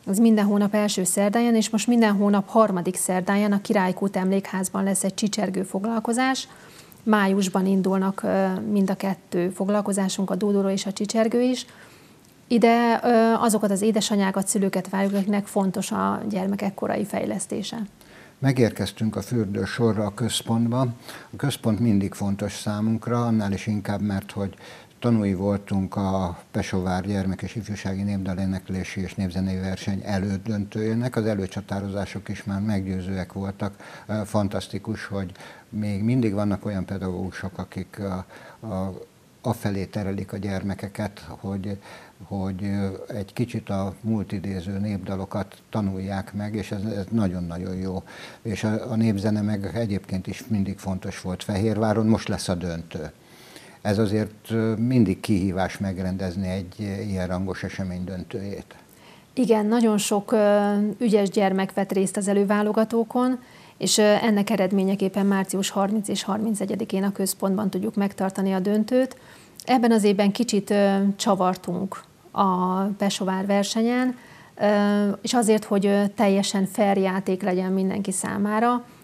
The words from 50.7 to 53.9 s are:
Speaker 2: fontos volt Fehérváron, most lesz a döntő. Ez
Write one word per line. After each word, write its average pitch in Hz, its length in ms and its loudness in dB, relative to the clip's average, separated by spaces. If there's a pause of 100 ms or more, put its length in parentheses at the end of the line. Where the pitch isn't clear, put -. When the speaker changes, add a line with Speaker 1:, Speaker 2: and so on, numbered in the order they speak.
Speaker 2:
fontos 95 440 -6
volt 92 220 -6
Fehérváron, 107 640 2
most 110 220 4
lesz 101 200 -4
a 92 80 0
döntő. 82 560 -6 (680)
Ez 104 160 0